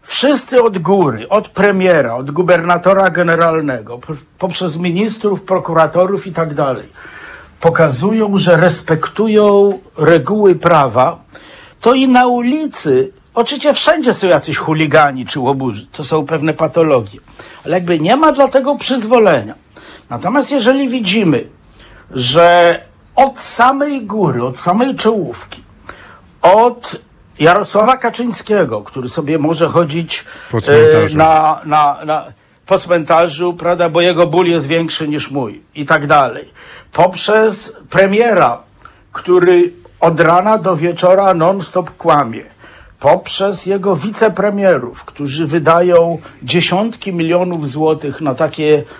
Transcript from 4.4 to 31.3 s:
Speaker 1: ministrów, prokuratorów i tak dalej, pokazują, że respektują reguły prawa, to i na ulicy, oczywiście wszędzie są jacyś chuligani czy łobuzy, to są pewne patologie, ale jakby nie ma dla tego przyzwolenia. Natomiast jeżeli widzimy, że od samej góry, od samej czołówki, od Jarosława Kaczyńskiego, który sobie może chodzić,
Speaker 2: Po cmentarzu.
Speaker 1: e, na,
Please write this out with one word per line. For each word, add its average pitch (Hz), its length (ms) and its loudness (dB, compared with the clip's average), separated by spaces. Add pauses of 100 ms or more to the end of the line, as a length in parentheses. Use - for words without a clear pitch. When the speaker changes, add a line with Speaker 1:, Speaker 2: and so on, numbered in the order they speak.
Speaker 1:
ministrów, 190 640 -2
prokuratorów 180 840 -2
i 180 40 -12
tak 160 220 -4
dalej, 135 360 -4 (720)
pokazują, 170 760 0
że 170 200 4
respektują 202 1200 0 (180)
reguły 170 580 2
prawa, 139 640 2 (640)
to 240 120 4
i 262 140 2
na 247 200 4
ulicy, 240 880 -2 (200)
oczywiście 247 400 0
wszędzie 294 400 0
są 190 140 -2
jacyś 156 300 0
chuligani 147 680 0
czy - 140 -8
łobuzy, 127 520 -4
to 151 120 -14
są 151 220 -4
pewne 151 280 -4
patologie, 151 680 0 (460)
ale 151 80 -6
jakby 175 260 -2
nie 185 160 0
ma 311 160 2
dla 269 160 2
tego 269 280 0
przyzwolenia. 214 800 0 (540)
Natomiast 208 420 -4
jeżeli 269 380 0
widzimy, 196 580 -2 (640)
że 170 680 4 (360)
od 269 260 2
samej 269 600 0
góry, 185 420 -2
od 127 140 -6
samej 220 380 -2
czołówki, 202 680 -4 (800)
od 226 540 2 (440)
Jarosława 208 580 2
Kaczyńskiego, 208 840 -4
który 123 280 -10
sobie 156 300 -4
może 156 280 0
chodzić, 165 580 -2 (260)
Speaker 2:
Po 113 100 -2
cmentarzu. 151 540 4
Speaker 1:
e, - 20 -4
na, 156 480 2